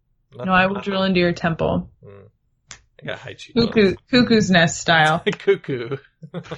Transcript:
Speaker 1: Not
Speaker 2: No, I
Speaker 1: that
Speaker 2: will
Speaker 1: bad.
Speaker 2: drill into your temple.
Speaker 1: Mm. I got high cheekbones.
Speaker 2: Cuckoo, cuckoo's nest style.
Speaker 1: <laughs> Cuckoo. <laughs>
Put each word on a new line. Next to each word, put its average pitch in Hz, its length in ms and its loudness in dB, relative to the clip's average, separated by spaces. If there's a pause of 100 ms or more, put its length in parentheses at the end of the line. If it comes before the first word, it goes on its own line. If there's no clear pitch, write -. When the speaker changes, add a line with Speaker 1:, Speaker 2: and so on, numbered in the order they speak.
(340)
Speaker 1:
Not 123 120 -10
Speaker 2:
No, 185 80 0
I 180 80 4
Speaker 1:
that 190 60 2
Speaker 2:
will 196 80 -4
Speaker 1:
bad. 202 80 -12
Speaker 2:
drill 190 180 -2
into 190 180 2
your 175 140 2
temple. 170 560 -4 (120)
Speaker 1:
Mm. 101 260 -20 (720)
I - 40 -20
got - 120 -10
high - 160 -16
cheekbones. - 340 -2
Speaker 2:
Cuckoo, 196 260 2 (160)
cuckoo's 226 400 2
nest 165 300 2
style. 160 380 2
Speaker 1:
<laughs> 196 200 -4
Cuckoo. 135 580 -4 (360)
<laughs> 180 60 -10 (200)